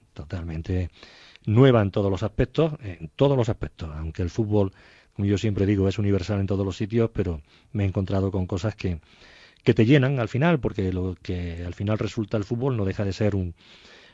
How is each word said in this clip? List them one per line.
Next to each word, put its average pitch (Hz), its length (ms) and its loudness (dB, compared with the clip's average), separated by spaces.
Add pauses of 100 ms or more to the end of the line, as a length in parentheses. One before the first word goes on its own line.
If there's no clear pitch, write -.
(120)
totalmente 85 800 -6 (560)
nueva 120 340 6
en 98 120 2
todos 98 180 0
los 92 120 -4
aspectos, 147 600 -2
en 82 340 -12
todos 139 220 4
los 117 100 2
aspectos, - 480 -6
aunque 80 240 -8
el 87 80 -2
fútbol, 104 440 0 (420)
como 101 120 -2
yo 101 120 2
siempre 98 260 0
digo, 98 240 4
es 95 100 -2
universal 101 420 0
en 98 60 -2
todos 98 200 0
los 95 100 -6
sitios, 113 380 0
pero 85 260 -4 (320)
me 104 120 -2
he - 20 2
encontrado 95 440 0
con 92 160 -2
cosas 104 300 -4
que, 90 240 -4 (640)
que 120 80 4
te 110 140 6
llenan 135 340 4
al 110 80 -2
final, 151 320 2
porque 98 320 -2
lo 92 300 -4
que 87 420 -6
al 87 80 -8
final 104 260 -2
resulta 110 380 -4
el 101 80 0
fútbol 123 320 -2
no 104 80 -2
deja 95 200 -2
de 95 100 -2
ser 101 220 0
un, 90 180 -4 (600)